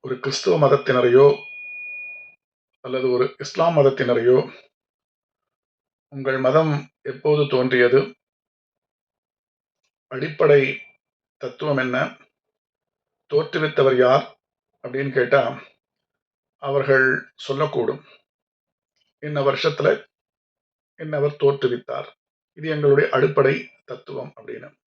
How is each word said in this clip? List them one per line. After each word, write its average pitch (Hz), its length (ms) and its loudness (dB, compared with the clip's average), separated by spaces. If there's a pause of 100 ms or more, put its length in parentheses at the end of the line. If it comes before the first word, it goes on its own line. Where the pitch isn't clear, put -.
(100)
ஒரு 123 80 -8
கிறிஸ்துவ 147 500 0
மதத்தினரையோ 127 580 4 (1500)
அல்லது 127 300 -4
ஒரு 123 280 0
இஸ்லாம் 165 380 -2
மதத்தினரையோ, 123 760 2 (1600)
"உங்கள் 135 300 -6
மதம் 147 520 0 (120)
எப்போது 151 460 -2
தோன்றியது? 127 680 2 (1900)
அடிப்படை 143 720 2 (560)
தத்துவம் 143 400 -6
என்ன? 127 420 -4 (1120)
தோற்றுவித்தவர் 147 680 0
யார்?" 127 420 2 (440)
அப்படின்னு 135 300 -6
கேட்டா, 123 500 0 (920)
அவர்கள் 135 760 0 (160)
சொல்லக்கூடும், 139 540 -4 (1160)
"இன்ன 147 240 -6
வருஷத்துல 143 640 0 (920)
இன்னவர் 147 440 -4
தோற்றுவித்தார், 120 680 -2 (440)
இது 156 160 -12
எங்களுடைய 147 420 2
அடிப்படை 139 580 0 (160)
தத்துவம்" - 520 -16
அப்படின்னு. - 400 -18 (100)